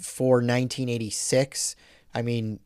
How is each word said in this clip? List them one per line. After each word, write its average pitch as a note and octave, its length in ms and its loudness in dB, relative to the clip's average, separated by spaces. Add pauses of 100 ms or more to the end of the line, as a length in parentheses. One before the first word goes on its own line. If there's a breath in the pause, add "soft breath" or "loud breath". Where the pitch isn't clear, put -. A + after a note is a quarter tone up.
for C3 400 2
nineteen B2 480 0
eighty-six. A#2+ 880 -2 (380 soft breath)
I A#2+ 80 -2
mean, A#2 440 -2